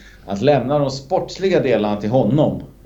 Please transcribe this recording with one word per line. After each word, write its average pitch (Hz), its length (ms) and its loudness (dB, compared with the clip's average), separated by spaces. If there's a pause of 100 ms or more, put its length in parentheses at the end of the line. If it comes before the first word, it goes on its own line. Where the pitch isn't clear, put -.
(260)
att 101 160 -6
lämna 139 360 2
de 139 120 0
sportsliga - 720 -2
delarna 104 400 0
till 104 100 -4
honom. 107 520 2 (240)